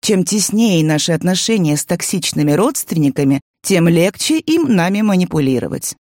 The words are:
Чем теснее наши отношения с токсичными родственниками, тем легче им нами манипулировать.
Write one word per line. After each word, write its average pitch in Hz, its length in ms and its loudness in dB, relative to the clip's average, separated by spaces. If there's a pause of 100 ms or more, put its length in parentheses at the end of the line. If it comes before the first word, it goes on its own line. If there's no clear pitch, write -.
Чем 185 220 0
теснее 196 600 0
наши 156 280 0
отношения 175 640 0
с 147 80 -6
токсичными 165 640 -2
родственниками, 147 880 0 (220)
тем 175 240 2
легче 180 540 0
им 330 240 0 (100)
нами 190 280 0
манипулировать. 160 920 -2 (140)